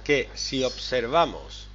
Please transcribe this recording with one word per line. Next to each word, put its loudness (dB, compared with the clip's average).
que 4
si -2
observamos 0